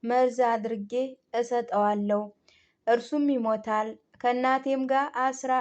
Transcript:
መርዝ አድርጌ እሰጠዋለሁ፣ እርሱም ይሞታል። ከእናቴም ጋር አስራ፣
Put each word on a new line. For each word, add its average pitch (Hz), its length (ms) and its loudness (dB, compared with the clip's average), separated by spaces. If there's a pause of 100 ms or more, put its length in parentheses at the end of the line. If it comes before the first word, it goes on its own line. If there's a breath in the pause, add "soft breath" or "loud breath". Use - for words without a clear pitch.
መርዝ 247 420 2
አድርጌ 226 460 -2 (420)
እሰጠዋለሁ፣ 208 880 0 (680 soft breath)
እርሱም 240 400 2
ይሞታል። 220 600 0 (300)
ከእናቴም 262 680 0
ጋር 269 220 2 (120)
አስራ፣ 262 420 -2